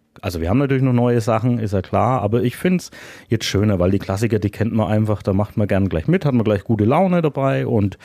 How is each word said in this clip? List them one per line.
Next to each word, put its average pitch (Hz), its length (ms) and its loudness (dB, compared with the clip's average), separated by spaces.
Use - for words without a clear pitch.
also 87 180 -6
wir 82 100 -2
haben 113 100 2
natürlich 135 240 0
noch 131 100 2
neue 120 280 2
Sachen, 117 360 0
ist 107 160 -4
ja 95 80 0
klar, 107 400 0
aber 104 220 0
ich 127 120 -2
find's 180 360 -2
jetzt 113 160 -2
schöner, 101 340 0
weil 90 100 4
die 98 100 2
Klassiker, 104 380 -2
die 101 140 -2
kennt 110 200 -2
man 110 160 0
einfach, 107 360 0
da 101 100 0
macht 101 240 -2
man 107 100 0
gern 98 220 0
gleich 80 180 -2
mit, 175 160 0
hat 139 120 0
man 117 80 2
gleich 104 200 0
gute 107 220 0
Laune 170 380 2
dabei 135 420 0
und, 104 400 0